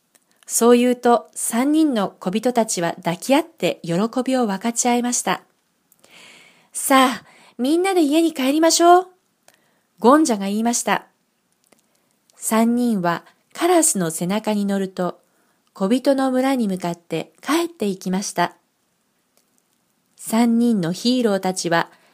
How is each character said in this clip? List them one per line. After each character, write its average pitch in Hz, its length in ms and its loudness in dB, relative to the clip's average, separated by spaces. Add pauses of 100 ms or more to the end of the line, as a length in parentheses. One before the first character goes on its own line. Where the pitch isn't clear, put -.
(480)
そ 233 260 4
う 247 40 6
言 247 140 2
う 240 40 0
と、 240 360 0
三 254 380 -4
人 302 240 2
の 196 240 -2
小 180 140 -6
人 220 200 -2
た 233 140 0
ち 190 160 -6
は 170 120 -4
抱 170 240 -4
き 262 180 0
合 311 40 4
っ 330 40 -8
て - 400 -4
喜 165 80 -4 (320)
び 262 120 -2
を 247 120 0
分 190 100 -4
か 233 140 -4
ち - 160 -2
合 240 80 2
い 240 80 0
ま 247 80 -4
し - 100 -4
た。 - 200 -2 (1300)
「さ 262 500 2
あ、 - 20 -20 (320)
み 269 200 0
ん 359 80 0
な 392 100 0
で 359 80 4
家 302 180 2
に 330 140 0
帰 269 180 0
り 311 80 0
ま 330 120 4
し 339 100 2
ょ 359 200 6
う。」 359 60 -14 (920)
ゴ 240 160 6
ン 311 80 4
ジ 254 80 0
ャ 208 60 -2
が 196 80 -6
言 202 100 -4
い 220 80 -2
ま 240 100 -2
し - 80 -4
た。 - 240 -4 (1300)
三 226 380 0
人 240 260 0
は 170 240 -4 (280)
カ 339 160 -2
ラ 339 160 4
ス - 140 0
の 170 120 -2
背 170 160 -6
中 214 280 -2
に 202 120 -2
乗 196 140 -2
る 190 80 -4
と、 185 320 -6 (520)
小 190 160 -4
人 262 280 0
の 269 160 -2
村 262 240 0
に 233 100 -2
向 190 120 -4
か 175 140 -6
っ 170 40 -8
て - 440 -10
帰 339 260 -2
っ - 20 -12
て - 180 -6
い 190 100 -4
き 185 140 -8
ま 190 120 -2
し - 100 -8
た。 - 240 -4 (1600)
三 233 420 0
人 233 220 2
の 165 120 -2
ヒ 247 280 -2
ー 233 40 0
ロ 202 100 2
ー 190 40 -2
た 185 160 -4
ち 180 160 -6
は 170 220 0 (220)